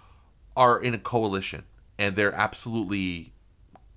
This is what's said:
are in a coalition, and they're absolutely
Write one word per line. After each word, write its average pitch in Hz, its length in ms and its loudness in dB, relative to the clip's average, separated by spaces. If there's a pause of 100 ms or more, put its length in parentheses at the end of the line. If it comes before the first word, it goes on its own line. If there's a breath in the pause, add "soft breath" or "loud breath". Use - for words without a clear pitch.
(540 soft breath)
are 123 260 6
in 123 120 0
a 113 40 -2
coalition, 98 680 -2 (360)
and 101 160 -2
they're 101 180 2
absolutely 95 1000 -4 (640)